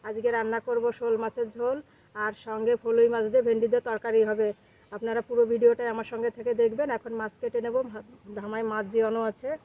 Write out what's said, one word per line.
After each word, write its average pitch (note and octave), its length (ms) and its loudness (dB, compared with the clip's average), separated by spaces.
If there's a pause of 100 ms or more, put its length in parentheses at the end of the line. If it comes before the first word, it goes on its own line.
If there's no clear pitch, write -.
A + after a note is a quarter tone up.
আজকে A3 260 -2
রান্না A3+ 300 -2
করব A#3 320 -2
শোল A#3 240 0
মাছের A3+ 340 -4
ঝোল A#3+ 280 -2 (360)
আর G#3 180 -2 (120)
সঙ্গে A3 320 0
ফলুই A#3 320 4
মাছ A#3 160 0
দিয়ে A3+ 180 4
ভেন্ডি A3+ 260 2
দিয়ে A#3+ 120 2
তরকারি A3 440 0
হবে। G#3+ 240 0 (440)
আপনারা A3+ 300 -4
পুরো A#3+ 240 2
ভিডিওটাই A#3 420 4
আমার A3 160 -4
সঙ্গে A#3 260 -4
থেকে A#3 240 -4
দেখবেন। A#3 360 2
এখন A3+ 240 -6
মাছ A3 240 -6
কেটে A#3+ 220 -4
নেব, A#3 220 -4
ভা-, G#3+ 240 -10 (280)
ধামায় G#3+ 380 -6
মাছ G#3+ 140 -2
জিয়ানো A3+ 360 2
আছে। A3+ 280 -4 (140)